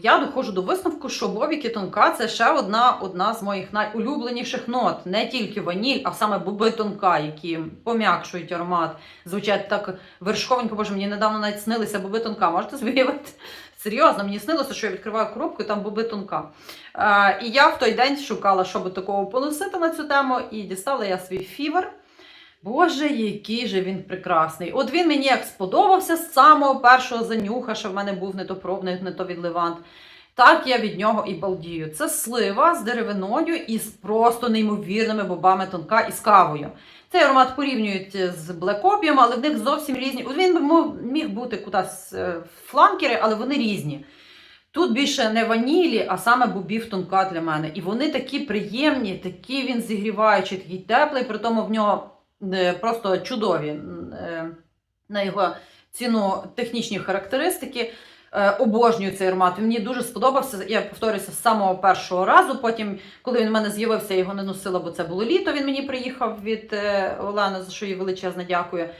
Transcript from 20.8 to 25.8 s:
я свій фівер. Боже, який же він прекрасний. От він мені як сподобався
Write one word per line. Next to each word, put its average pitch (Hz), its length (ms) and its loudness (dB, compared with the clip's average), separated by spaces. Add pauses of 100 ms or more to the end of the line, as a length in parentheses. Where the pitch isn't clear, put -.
я 185 120 0
свій 185 200 -8
фівер. 311 540 -4 (680)
Боже, 277 460 2
який 226 580 -2
же 190 140 0
він 185 220 -4
прекрасний. 180 680 0
От 269 200 -2
він 339 160 2
мені 269 160 2
як 247 200 2
сподобався 330 720 2